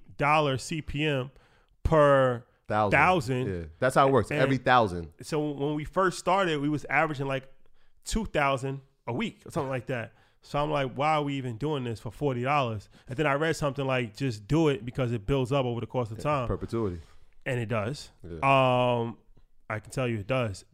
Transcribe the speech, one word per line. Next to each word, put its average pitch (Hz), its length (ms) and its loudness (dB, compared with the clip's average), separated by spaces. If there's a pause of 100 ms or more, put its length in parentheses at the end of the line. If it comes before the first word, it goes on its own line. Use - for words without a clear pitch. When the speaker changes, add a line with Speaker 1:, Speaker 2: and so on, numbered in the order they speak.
(180)
Speaker 1:
dollars 147 460 2
C 160 180 -6
P 147 240 -4
M 139 240 0 (540)
per 135 600 6 (240)
Speaker 2:
Thousand. 107 300 2
Speaker 1:
thousand. 135 500 2
Speaker 2:
Yeah. 87 180 -6 (140)
That's 131 160 2
how 139 120 6
it 135 40 4
works. 120 200 2
Speaker 1:
And 147 80 -2
Speaker 2:
Every 131 180 2
thousand. 101 520 2 (120)
Speaker 1:
so 151 180 -4 (120)
when 143 240 -4
we 151 100 -4
first 180 320 0
started, 175 420 0
we 147 100 0
was 151 200 -2
averaging, 143 380 0
like, 135 200 -4 (580)
two 220 200 -2
thousand 135 560 0 (240)
a 120 80 -6
week 202 320 -4
or - 60 -16
something 139 180 -4
like 131 180 -4
that. 120 260 -6 (280)
So - 160 -6
I'm 151 140 0
like, 135 220 -2
"Why 151 220 2
are 151 80 2
we 143 100 -2
even 127 240 -6
doing 143 260 -2
this 117 160 -6
for 110 120 -10
forty 131 320 -2
dollars?" 127 440 0 (220)
And 123 80 -8
then 151 100 2
I 139 60 4
read 156 240 0
something 139 280 -2
like, 127 300 -2
"Just 107 320 -4
do 151 220 4
it 131 160 -2
because 123 260 -2
it 113 140 -4
builds 131 260 0
up 139 140 2
over 117 160 -4
the 117 60 -6
course 120 240 -4
of 110 80 -12
Speaker 2:
Yeah, - 40 -12
Speaker 1:
time." 139 240 0
Speaker 2:
perpetuity. 95 540 -4 (440)
Speaker 1:
And 127 140 -2
it 117 80 -4
does. 117 420 -4 (140)
Speaker 2:
Yeah. 82 140 -12
Speaker 1:
Um, 123 800 2 (520)
I 110 100 -4
can - 120 -16
tell 131 160 -2
you 113 120 -2
it 98 80 -10
does. 120 360 -2 (100)